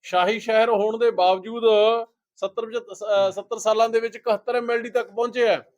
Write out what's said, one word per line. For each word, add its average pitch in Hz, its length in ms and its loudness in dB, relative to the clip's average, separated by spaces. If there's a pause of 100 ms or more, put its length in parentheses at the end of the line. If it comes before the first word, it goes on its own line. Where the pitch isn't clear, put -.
ਸ਼ਾਹੀ 185 380 0
ਸ਼ਹਿਰ 220 280 2
ਹੋਣ 214 300 0
ਦੇ 233 120 2
ਬਾਵਜੂਦ 190 520 0 (720)
ਸੱਤਰ 208 300 -6
ਪਚੱਤਰ, 226 260 -10
ਅਹ, 196 380 0
ਸੱਤਰ 202 280 -8
ਸਾਲਾਂ 220 300 2
ਦੇ 226 120 0
ਵਿੱਚ 226 160 -6
ਇਕਹੱਤਰ 226 380 -2
ਐਮ 240 160 -2
ਐਲ 233 120 -2
ਡੀ 233 80 -10
ਤੱਕ 240 180 -4
ਪਹੁੰਚੇ 233 400 -2
ਹੈ। 151 180 0 (120)